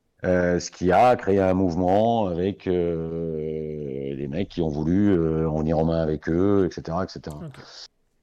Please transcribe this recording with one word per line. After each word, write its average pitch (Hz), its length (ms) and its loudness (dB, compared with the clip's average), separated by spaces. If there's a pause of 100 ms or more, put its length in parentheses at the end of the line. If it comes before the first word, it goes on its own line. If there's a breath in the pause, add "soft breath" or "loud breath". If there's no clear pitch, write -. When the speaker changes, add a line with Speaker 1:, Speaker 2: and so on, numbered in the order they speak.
(260)
Speaker 1:
Euh, 90 320 4
ce - 120 -6
qui 90 220 0
a 120 240 6
créé 98 240 0
un 92 140 4
mouvement 95 720 2
avec, 90 400 -4
euh, 78 1500 -4
les 69 140 -8
mecs 87 220 -6
qui - 100 -6
ont 80 80 0
voulu, 85 420 2
euh, 80 380 2
en 78 120 -2
venir 78 180 0
en 80 60 2
main 82 180 0
avec 78 260 -4
eux, 95 400 2
et - 60 -10
cetera, 85 300 -6
et 90 40 -8
cetera. 80 300 -12
Speaker 2:
Ok. 151 200 -14 (640 loud breath)